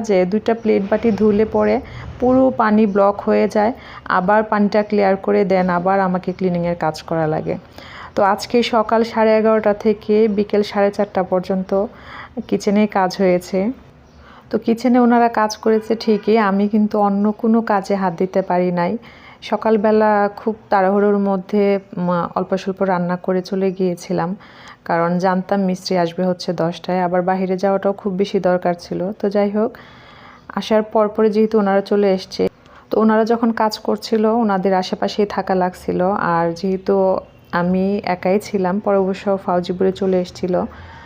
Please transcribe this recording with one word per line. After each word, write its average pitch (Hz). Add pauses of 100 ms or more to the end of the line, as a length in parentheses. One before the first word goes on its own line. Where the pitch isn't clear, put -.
যে 202 (160)
দুইটা 214 (100)
প্লেট 214
বাটি 220 (100)
ধুলে 214 (120)
পরে 214 (440)
পুরো 254 (180)
পানি 214 (100)
ব্লক 202 (120)
হয়ে 208
যায়, 220 (460)
আবার 208 (100)
পানিটা 208
ক্লিয়ার 196 (120)
করে 208 (100)
দেন, 185 (120)
আবার 190 (100)
আমাকে 180
ক্লিনিংয়ের 175
কাজ 156 (120)
করা 165
লাগে। 160 (600)
তো 214 (120)
আজকে 208 (180)
সকাল 220 (120)
সাড়ে 220
এগারোটা 214 (120)
থেকে 214 (220)
বিকেল 208
সাড়ে 202
চারটা 202 (100)
পর্যন্ত 185 (800)
কিচেনে 202 (140)
কাজ 185 (100)
হয়েছে। 185 (920)
তো - (100)
কিচেনে 240
ওনারা 233 (120)
কাজ 214 (100)
করেছে 220 (120)
ঠিকই, 208 (140)
আমি 196
কিন্তু 214 (100)
অন্য 202 (180)
কোনো 226 (120)
কাজে 202
হাত 185 (100)
দিতে 190 (100)
পারি 180 (100)
নাই। 185 (560)
সকালবেলা 214 (300)
খুব 220 (160)
তাড়াহুড়োর 202 (100)
মধ্যে, 196 (320)
উম, 175 (300)
অল্প 185 (100)
স্বল্প 190 (100)
রান্না 180 (100)
করে 185 (100)
চলে 190 (100)
গিয়েছিলাম, 175 (580)
কারণ 170 (140)
জানতাম 185
মিস্ত্রি 185 (100)
আসবে 170
হচ্ছে 180 (120)
দশটায়, 175
আবার 180
বাইরে 185
যাওয়াটাও 196
খুব 202
বেশি 196 (100)
দরকার 180 (100)
ছিল। 170 (200)
তো 208
যাই 202
হোক, 220 (880)
আসার 214 (100)
পরপরই 214
যেহেতু 220
ওনারা 196
চলে 202
এসছে, - (460)
তো -
ওনারা 220
যখন 233 (100)
কাজ 220 (120)
করছিল 214 (180)
ওনাদের 196 (100)
আশেপাশেই 202 (100)
থাকা 196
লাগছিল। 180 (340)
আর 170 (120)
যেহেতু 190 (640)
আমি 185 (300)
একাই 185 (120)
ছিলাম, 202 (100)
পরে 202
অবশ্য 190 (200)
ফাউজি 180
বুড়ি 190
চলে 190
এসছিল, 180 (500)